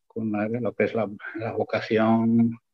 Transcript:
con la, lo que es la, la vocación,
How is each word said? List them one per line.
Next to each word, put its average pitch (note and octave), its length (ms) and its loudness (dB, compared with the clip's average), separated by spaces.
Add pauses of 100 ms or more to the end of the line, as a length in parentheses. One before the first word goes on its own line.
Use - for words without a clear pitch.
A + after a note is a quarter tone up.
con A2 260 -6
la, G#2 160 -2
lo A2+ 240 -4
que - 120 0
es G2+ 100 -2
la, G#2+ 140 -2 (280)
la A2 160 -6
vocación, A2+ 1080 2 (160)